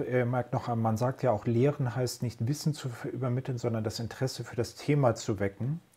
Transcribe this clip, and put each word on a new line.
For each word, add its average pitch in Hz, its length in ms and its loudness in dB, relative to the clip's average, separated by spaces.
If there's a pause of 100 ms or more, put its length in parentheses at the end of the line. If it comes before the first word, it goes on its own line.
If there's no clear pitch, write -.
äh, 127 240 2
merkt 123 300 0
noch 120 140 -2
an, 117 120 2
man 113 160 4
sagt 123 260 0
ja 131 80 4
auch, 104 140 2
Lehren 123 500 2
heißt 127 280 -2
nicht 120 260 -2
Wissen 147 240 0
zu - 160 -6
ver-, - 220 -8
übermitteln, 127 480 -2
sondern 113 260 0
das 113 160 -4
Interesse 120 440 -4
für - 120 -14
das - 200 -2
Thema 143 380 4
zu 107 260 -2
wecken. 113 400 -2 (160)